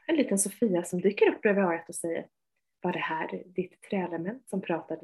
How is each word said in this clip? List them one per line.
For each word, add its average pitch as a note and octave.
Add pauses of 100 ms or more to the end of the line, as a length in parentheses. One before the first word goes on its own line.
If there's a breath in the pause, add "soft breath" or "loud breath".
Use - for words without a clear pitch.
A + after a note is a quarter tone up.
en D#4+
liten A#3+
Sofia G3
som F3+
dyker G#3
upp -
bredvid G3+
örat E3
och E3
säger, E3 (560)
"Var F3+
det E3+
här E3
ditt F3+
träelement F3+
som G3
pratade D#3+